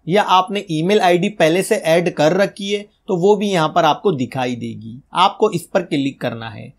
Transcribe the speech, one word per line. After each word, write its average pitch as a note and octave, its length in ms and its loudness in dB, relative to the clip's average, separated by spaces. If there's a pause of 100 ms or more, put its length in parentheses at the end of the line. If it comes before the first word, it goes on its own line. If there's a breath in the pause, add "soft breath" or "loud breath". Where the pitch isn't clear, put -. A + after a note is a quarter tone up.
या G3 140 2
आपने F#3+ 480 0
ईमेल F3 300 0
आईडी F3+ 300 2
पहले F3 320 2
से G#3+ 140 0
ऐड E3+ 380 0
कर D3+ 180 2
रखी G3 400 -2
है G3+ 120 -4 (240)
तो F#3+ 80 -2
वो G3 200 4
भी G3+ 140 -2
यहाँ D#3+ 180 2
पर E3 160 2
आपको D#3 280 2
दिखाई B2+ 440 -4
देगी, A2+ 440 -12 (140)
आपको G3+ 360 2
इस E3+ 140 -4
पर F#3+ 180 -2
क्लिक C#3 380 -4
करना A#2 280 -6
है। A2+ 300 -16